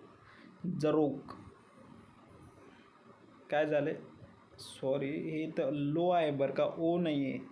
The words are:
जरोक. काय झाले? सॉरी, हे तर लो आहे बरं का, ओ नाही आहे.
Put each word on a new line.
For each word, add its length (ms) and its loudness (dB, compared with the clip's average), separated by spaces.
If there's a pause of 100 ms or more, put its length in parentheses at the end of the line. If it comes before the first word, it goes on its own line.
(800)
जरोक. 520 2 (2250)
काय 140 4
झाले? 280 2 (640)
सॉरी, 540 -2
हे 460 -4
तर 140 0
लो 380 0
आहे 220 4
बरं 220 0
का, 120 2
ओ 320 2
नाही 280 2
आहे. 140 -4 (120)